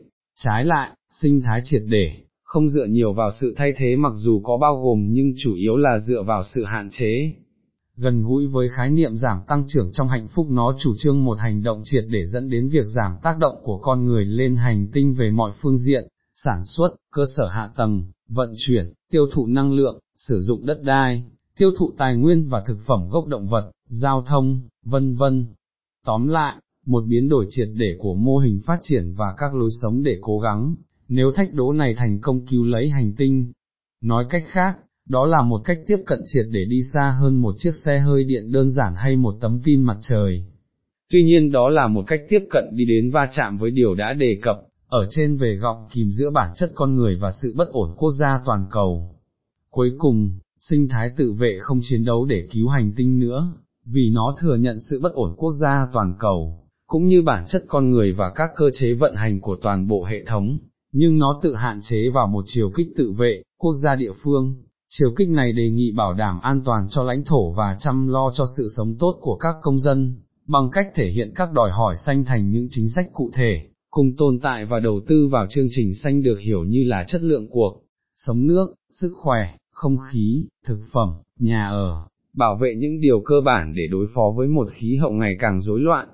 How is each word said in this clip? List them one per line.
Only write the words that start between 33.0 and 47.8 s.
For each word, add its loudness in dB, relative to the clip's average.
tinh. 0
Nói 0
cách -2
khác, 0
đó 2
là 4
một 2
cách 0
tiếp 2
cận -2
triệt 0
để 0
đi 0
xa 2
hơn 4
một 0
chiếc -2
xe 0
hơi 2
điện -2
đơn 4
giản 0
hay 0
một 2
tấm -2
pin 4
mặt 0
trời. 0
Tuy 6
nhiên 6
đó 4
là 2
một 0
cách -2
tiếp 4
cận 2
đi 0
đến 2
va 2
chạm -2
với -2
điều 2
đã -2
đề 0
cập, 0
ở 2
trên 0
về 0
gọng -6
kìm -2
giữa -2
bản 0
chất -2
con 0
người 2
và -4
sự -4
bất 0
ổn -2